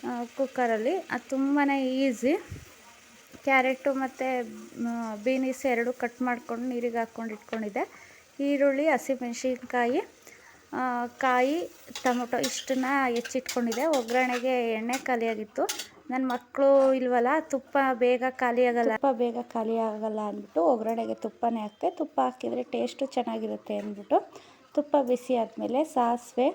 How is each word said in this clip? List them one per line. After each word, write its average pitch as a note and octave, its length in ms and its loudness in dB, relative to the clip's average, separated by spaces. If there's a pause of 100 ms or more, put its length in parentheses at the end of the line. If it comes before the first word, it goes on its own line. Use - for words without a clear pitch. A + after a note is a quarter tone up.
ಆ, A#3+ 180 -6 (140)
ಕುಕ್ಕರಲ್ಲಿ. B3 580 0
ಅದು B3 340 -6
ತುಂಬಾ C#4 500 2
ಈಸಿ. C4 540 2 (1080)
ಕ್ಯಾರೆಟು C4 500 2
ಮತ್ತು, C4 340 -4 (560)
ಮ್, A#3 400 -6
ಬೀನಿಸ್ C4 420 0
ಎರಡು A#3+ 280 0
ಕಟ್ A#3+ 280 -6
ಮಾಡ್ಕೊಂಡು A#3+ 480 -4
ನೀರಿಗೆ A#3+ 280 -4
ಹಾಕ್ಕೊಂಡು A3+ 360 -6
ಇಟ್ಕೊಂಡಿದ್ದೆ. A3 800 -8 (260)
ಈರುಳ್ಳಿ, C#4 480 2
ಹಸಿಮೆಣ್ಸಿನ್ಕಾಯಿ, B3 1120 0 (720)
ಆ, B3 340 -2
ಕಾಯಿ, C4 600 2 (360)
ಟೊಮೊಟೊ B3 340 0
ಇಷ್ಟನ್ನ C4 480 -2 (220)
ಹೆಚ್ಚಿಟ್ಕೊಂಡಿದ್ದೆ. A#3+ 800 -2
ಒಗ್ಗರಣೆಗೆ B3 880 0
ಎಣ್ಣೆ A3+ 200 -2
ಖಾಲಿಯಾಗಿತ್ತು. A#3 720 -2 (440)
ನನ್ನ B3+ 220 -2
ಮಕ್ಕಳು C4+ 600 4
ಇಲ್ವಲ್ಲ, B3 340 2 (120)
ತುಪ್ಪ C#4+ 380 -4 (160)
ಬೇಗ B3 360 2
ಖಾಲಿಯಾಗಲ್ಲ, A#3+ 640 2
ತುಪ್ಪ A3 200 -2
ಬೇಗ A#3+ 300 0
ಖಾಲಿಯಾಗಲ್ಲ A3 800 -2
ಅಂದ್ಬಿಟ್ಟು G#3 440 -4
ಒಗ್ಗರಣೆಗೆ A3+ 500 2
ತುಪ್ಪನೇ A#3 480 -2
ಹಾಕ್ತೆ. - 280 -4
ತುಪ್ಪ - 300 -4
ಹಾಕಿದರೆ B3 440 -2
ಟೇಸ್ಟು B3 420 -4
ಚೆನ್ನಾಗಿರುತ್ತೆ A3 720 -4
ಅಂದ್ಬಿಟ್ಟು G#3 540 -2 (440)
ತುಪ್ಪ D4 260 0
ಬಿಸಿ B3 340 0
ಆದಮೇಲೆ A3+ 480 0
ಸಾಸಿವೆ B3 720 0